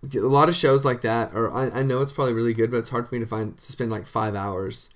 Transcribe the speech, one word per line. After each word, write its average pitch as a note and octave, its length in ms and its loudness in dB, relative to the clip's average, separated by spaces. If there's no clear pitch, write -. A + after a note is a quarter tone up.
a A#2+ 60 0
lot C#3 280 6
of F3 60 2
shows C#3 300 4
like B2+ 180 0
that, A2+ 320 0
or A2 180 -2
I, B2+ 280 -2
I - 20 0
know C3 180 0
it's C#3 120 -2
probably C3 220 0
really A2+ 200 2
good, A2+ 160 2
but A#2+ 80 -2
it's A2+ 120 -4
hard A#2+ 180 -4
for - 80 -8
me - 40 -2
to A2+ 60 -4
find, A2 320 -4
to - 140 -10
spend, A#2+ 180 -4
like, G#2 160 -6
five A2 300 -2
hours G2 600 -6